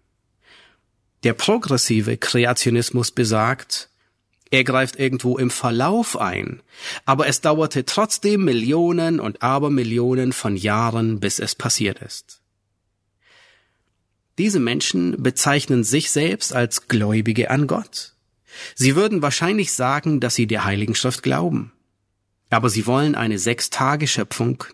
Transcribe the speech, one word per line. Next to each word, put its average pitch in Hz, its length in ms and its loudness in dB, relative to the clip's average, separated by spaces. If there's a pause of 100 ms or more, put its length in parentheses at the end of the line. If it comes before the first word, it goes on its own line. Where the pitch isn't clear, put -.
(1200)
Der 117 100 4
progressive 117 840 0
Kreationismus 120 960 0
besagt, 113 800 0 (600)
er 131 120 4
greift 131 360 0
irgendwo 127 400 0
im 123 100 0
Verlauf 135 720 0
ein, 98 420 -4 (440)
aber 135 200 2
es 135 160 0
dauerte 151 440 0
trotzdem 208 600 0
Millionen 165 760 2
und - 220 -6
Abermillionen 127 880 2
von 107 240 -2
Jahren, 110 640 0
bis 98 200 -2
es 107 160 -4
passiert - 480 -2
ist. - 360 -16 (2000)
Diese 196 220 2
Menschen 117 640 0
bezeichnen 131 600 2
sich 143 280 0
selbst 143 420 -2
als 120 340 -2
Gläubige 110 640 0
an 139 160 2
Gott. - 460 -6 (600)
Sie 135 200 2
würden 202 260 2
wahrscheinlich 175 520 0
sagen, 143 460 0
dass 123 160 0
sie 120 100 2
der 107 200 -2
Heiligen 104 300 -2
Schrift - 280 -2
glauben. 135 480 -2 (800)
Aber 117 200 2
sie 104 160 -2
wollen 139 300 2
eine 110 240 -2
Sechstageschöpfung 127 1200 -2 (100)